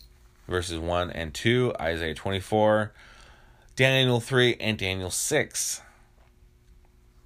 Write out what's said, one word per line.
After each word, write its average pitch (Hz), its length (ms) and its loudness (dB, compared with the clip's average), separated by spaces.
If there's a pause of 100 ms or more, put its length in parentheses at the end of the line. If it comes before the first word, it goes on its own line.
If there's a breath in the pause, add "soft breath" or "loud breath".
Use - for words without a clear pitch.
(460)
verses 90 320 -4
one 87 320 -2
and 80 240 -8
two, 123 460 0
Isaiah 82 340 -4
twenty-four, 107 800 2 (840 loud breath)
Daniel 127 440 4
three, 123 400 4
and 107 180 -2
Daniel 92 320 -4
six. - 720 -4 (1400 soft breath)